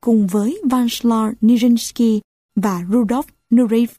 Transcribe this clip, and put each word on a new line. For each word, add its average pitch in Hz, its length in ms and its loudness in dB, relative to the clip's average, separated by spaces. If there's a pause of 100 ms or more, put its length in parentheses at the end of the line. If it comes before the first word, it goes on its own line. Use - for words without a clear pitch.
cùng 220 260 2
với 214 360 -2
Vanslav 233 760 -2
Nijinsky 226 760 2 (360)
và 180 260 -4
Rudolf 233 420 -2 (320)
Nureyev. 233 440 2